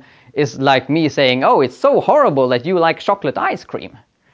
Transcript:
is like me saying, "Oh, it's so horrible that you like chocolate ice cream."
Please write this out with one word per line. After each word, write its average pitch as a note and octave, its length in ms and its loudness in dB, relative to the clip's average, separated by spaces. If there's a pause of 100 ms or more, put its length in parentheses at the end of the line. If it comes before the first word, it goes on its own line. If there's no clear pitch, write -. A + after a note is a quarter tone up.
(340)
is - 260 -4
like C3+ 300 2
me D#3 180 0
saying, C3 360 0
"Oh, G3+ 180 4
it's - 160 -2
so C#4 240 2
horrible F#3+ 480 2
that B2 160 -2
you F#3 140 0
like E3 200 0
chocolate G3 380 -4
ice F4 260 -6
cream." - 340 -14 (360)